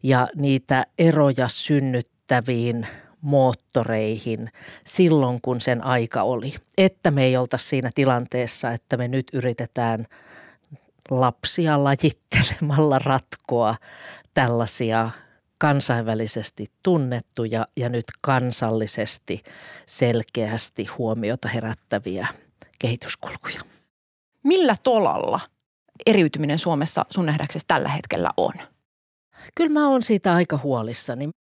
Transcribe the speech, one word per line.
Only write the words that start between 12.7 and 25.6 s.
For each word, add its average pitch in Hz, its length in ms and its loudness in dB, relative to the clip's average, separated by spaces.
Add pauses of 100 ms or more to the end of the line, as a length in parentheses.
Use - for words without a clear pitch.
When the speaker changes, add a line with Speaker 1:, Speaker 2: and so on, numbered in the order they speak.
Speaker 1:
ratkoa 120 760 0 (580)
tällaisia 113 760 0 (480)
kansainvälisesti 113 1080 0 (160)
tunnettuja 120 840 -2 (100)
ja 120 120 -4
nyt 120 160 -4 (160)
kansallisesti 113 1200 -2 (440)
selkeästi 113 1000 -2
huomiota 113 640 -4
herättäviä 107 760 -6 (520)
kehityskulkuja. - 840 -6 (800)
Speaker 2:
Millä 311 400 4
tolalla 175 580 0 (680)